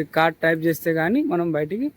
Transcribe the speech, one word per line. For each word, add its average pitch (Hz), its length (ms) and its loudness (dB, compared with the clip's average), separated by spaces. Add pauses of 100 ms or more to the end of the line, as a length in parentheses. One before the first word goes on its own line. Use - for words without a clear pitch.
ఈ 151 40 -4 (100)
కార్డు 160 280 2
టైప్ 165 220 2
చేస్తే 165 240 0 (100)
కానీ 185 200 0 (120)
మనం 170 240 0
బయటికి 175 420 -4